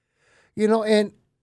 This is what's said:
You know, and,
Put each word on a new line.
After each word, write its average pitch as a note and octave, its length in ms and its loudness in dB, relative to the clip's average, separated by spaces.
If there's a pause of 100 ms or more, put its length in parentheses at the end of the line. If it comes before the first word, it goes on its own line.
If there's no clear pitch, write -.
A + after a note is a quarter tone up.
(540)
You G#3+ 140 -2
know, A3 140 0
and, G#3+ 300 0 (300)